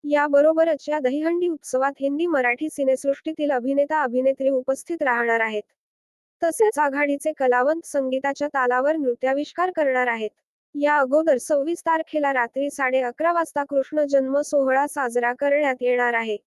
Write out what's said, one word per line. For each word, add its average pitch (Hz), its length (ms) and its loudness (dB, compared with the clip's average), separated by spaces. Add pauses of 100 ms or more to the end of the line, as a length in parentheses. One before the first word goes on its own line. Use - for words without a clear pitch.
याबरोबरच 294 840 2
या 302 120 -2
दहीहंडी 311 480 0
उत्सवात 285 440 -2 (100)
हिंदी, 285 240 -2
मराठी 269 460 0
सिनेसृष्टीतील 277 800 -2
अभिनेता, 277 520 0
अभिनेत्री 262 460 0
उपस्थित 269 540 -2
राहणार 233 360 0
आहेत. 220 220 -2 (840)
तसेच 381 360 2
आघाडीचे 285 520 0
कलावंत 269 540 2
संगीताच्या 277 640 -2
तालावर 262 480 0
नृत्याविष्कार 285 720 -2
करणार 262 380 0
आहेत. 226 220 -4 (460)
या 294 220 2
अगोदर 285 400 2
सव्वीस 294 440 -2
तारखेला 302 520 0
रात्री 262 360 -2
साडे 262 320 -2
अकरा 254 300 -2
वाजता 320 320 -2
कृष्ण 285 460 -2
जन्म 277 320 2
सोहळा 277 460 2
साजरा 240 460 -2
करण्यात 285 480 0
येणार 247 320 0
आहे. 226 320 -2